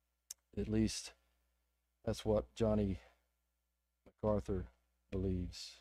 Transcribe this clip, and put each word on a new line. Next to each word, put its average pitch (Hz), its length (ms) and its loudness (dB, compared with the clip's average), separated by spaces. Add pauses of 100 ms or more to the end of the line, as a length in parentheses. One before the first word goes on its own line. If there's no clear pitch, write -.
(580)
At 101 100 -2
least 110 440 0 (920)
that's 110 180 -4
what 107 320 0
Johnny 107 460 2 (1040)
MacArthur 101 640 -2 (440)
believes. 92 720 -4